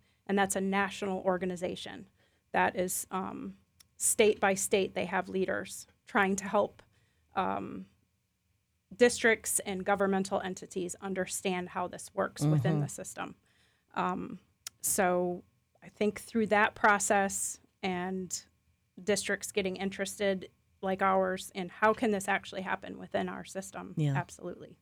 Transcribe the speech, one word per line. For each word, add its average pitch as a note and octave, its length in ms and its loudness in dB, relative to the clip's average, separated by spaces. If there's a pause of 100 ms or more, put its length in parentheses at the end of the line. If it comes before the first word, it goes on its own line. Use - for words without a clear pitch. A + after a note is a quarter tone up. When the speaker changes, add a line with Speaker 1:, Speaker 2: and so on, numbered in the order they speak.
(260)
Speaker 1:
And G3 100 2
that's G3 200 2
a F#3+ 40 0
national G3 600 0
organization F3+ 840 -2 (460)
that F#3 220 4
is, F#3 380 -4
um, F#3+ 420 -6 (420)
state - 440 4
by G3 140 4
state, F#3+ 420 0
they G3+ 80 -2
have F#3 240 -2
leaders F#3+ 580 -4 (220)
trying G3 260 4
to G3 140 -4
help, G#3 340 2 (540)
um, F#3+ 500 -4 (1080)
districts A#3 680 4
and F#3+ 240 -6
governmental G3 560 2
entities F#3 600 -6
understand F#3 720 -4
how F3+ 180 -4
this - 240 -14
works - 300 -2
within D3+ 320 4
Speaker 2:
Mm-hmm. D3+ 80 2
Speaker 1:
the C#3+ 60 -2
system. - 460 -10 (600)
Um, F3+ 440 -4 (440)
so F3+ 600 2 (400)
I F3 60 -20
think G#3 320 -2
through A3 280 0
that G#3 260 4
process G3+ 840 2 (240)
and F#3 600 -4 (580)
districts G3+ 480 -2
getting F#3+ 260 -2
interested G3 720 -2 (340)
like F#3+ 180 -2
ours F#3+ 540 2
in F3+ 160 -6
how A3 240 4
can A3+ 160 2
this G3 180 0
actually G3 340 -2
happen G3 360 -6
within F#3 300 -4
our F3+ 160 -10
system, F#3+ 520 -12
Speaker 2:
Yeah. D3 180 2
Speaker 1:
absolutely. - 680 -8